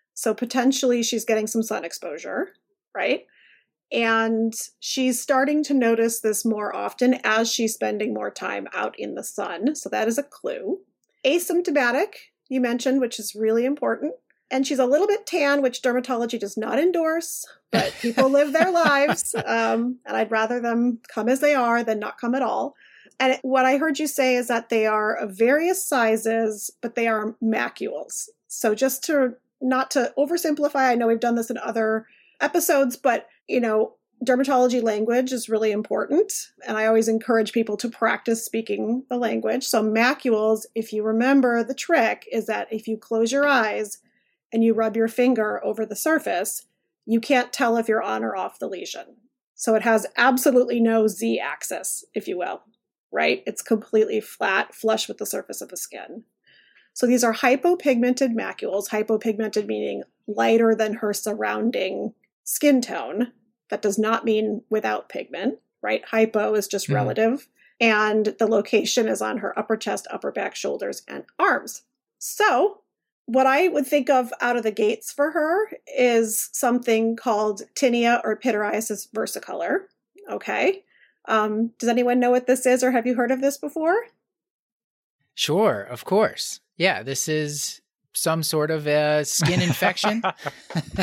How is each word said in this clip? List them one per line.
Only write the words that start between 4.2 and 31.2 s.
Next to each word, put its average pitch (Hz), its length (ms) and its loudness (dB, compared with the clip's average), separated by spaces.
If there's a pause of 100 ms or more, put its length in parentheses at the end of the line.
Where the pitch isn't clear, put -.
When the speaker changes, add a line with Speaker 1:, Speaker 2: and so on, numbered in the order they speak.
Speaker 1:
she's 254 400 -2
starting 285 440 2
to 285 100 0
notice 226 460 2
this 214 240 -2
more 208 300 -2
often 247 500 0
as 226 280 2
she's 220 220 -2
spending 214 380 -4
more - 180 -6
time - 440 -8
out - 240 -4
in 214 160 -8
the - 100 -10
sun. 196 520 -6
So - 140 -12
that 220 180 0
is 233 100 -2
a 285 60 0
clue. - 560 -8 (540)
Asymptomatic, 330 800 0 (340)
you 262 120 0
mentioned, 247 400 0
which 233 180 -2
is - 160 -10
really 220 300 2
important. 285 500 -2 (360)
And 269 160 0
she's 262 140 0
a 254 60 4
little 302 200 4
bit 415 200 0
tan, 285 360 2
which 247 180 -2
dermatology 240 580 -2
does 196 180 -8
not 220 220 -2
endorse, 330 680 0 (240)
but - 320 0
people 247 260 2
live 277 240 4
their 330 180 2
Speaker 2:
<laughs> - 20 0
Speaker 1:
lives. 302 640 2 (120)
Um, 226 580 0
and 214 120 -6
I'd 220 160 -2
rather 226 280 0
them 233 380 0 (140)
come 220 160 -2
as 262 120 2
they 294 140 4
are 240 300 2
than 220 160 -2
not 214 200 -8
come 240 140 -2
at 269 80 -2
all. 233 320 -2 (460)
And 262 220 2
what 262 220 2
I 262 120 4
heard 285 220 0
you 302 100 -2
say 262 260 2
is 240 140 0
that 233 200 -2
they 220 180 2
are 214 280 0
of 196 240 -8
various 302 480 2
sizes, 220 840 0 (100)
but 233 160 -8
they 233 100 0
are 220 360 -2
macules. - 840 -4 (200)
So - 260 -2
just 262 300 -2
to, 269 300 2 (260)
not 262 320 0
to 247 260 0
oversimplify, 294 720 0
I 240 60 2
know 233 100 2
we've 226 140 2